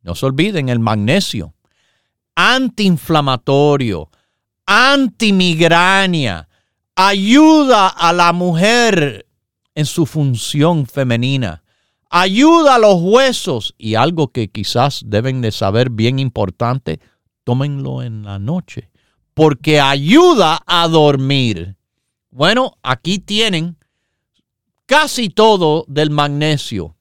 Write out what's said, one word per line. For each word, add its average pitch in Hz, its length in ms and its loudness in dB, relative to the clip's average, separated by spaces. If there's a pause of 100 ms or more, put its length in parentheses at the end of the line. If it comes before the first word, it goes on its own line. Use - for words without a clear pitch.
No 87 120 -10
se - 120 -6
olviden 147 420 -2
el 120 100 0
magnesio, 110 720 -2 (840)
antiinflamatorio, 147 1700 0 (560)
antimigraña, 185 1800 0 (460)
ayuda 220 960 4
a 170 240 0
la 175 200 2
mujer 180 920 0 (480)
en 151 100 -4
su 165 220 -2
función 143 800 -2
femenina, 123 760 -4 (440)
ayuda 254 680 4
a - 20 4
los 208 220 4
huesos 196 760 0
y 107 200 -4
algo 151 320 0
que 113 200 -6
quizás 120 560 -4
deben 120 380 -4
de 110 80 -2
saber 110 400 -2
bien 120 300 -2
importante, 120 800 -6 (420)
tómenlo 135 600 -6
en 110 200 -12
la 101 160 -12
noche, 147 520 -10 (440)
porque 151 460 2
ayuda 165 840 2
a 170 220 0
dormir. 135 880 0 (540)
Bueno, 208 540 -2
aquí 160 340 -4
tienen 180 580 -4 (1120)
casi 269 420 0
todo 180 600 2
del 147 220 -2
magnesio. 143 920 -4